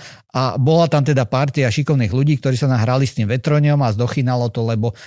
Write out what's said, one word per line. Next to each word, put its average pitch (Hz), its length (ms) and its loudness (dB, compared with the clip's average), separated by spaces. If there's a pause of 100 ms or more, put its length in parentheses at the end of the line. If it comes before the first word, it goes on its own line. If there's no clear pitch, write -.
(320)
a 127 260 -2
bola 156 320 2
tam 143 160 2
teda 135 180 2
partia 131 460 0
šikovných 131 400 0
ľudí, 139 260 0
ktorí 127 220 -2
sa 143 80 -2
nahrali 127 400 2
s - 80 -4
tým 104 160 -2
vetroňom 147 480 2
a 123 160 0
zdochynalo 120 560 -2
to, 113 160 -4
lebo 113 240 -2 (180)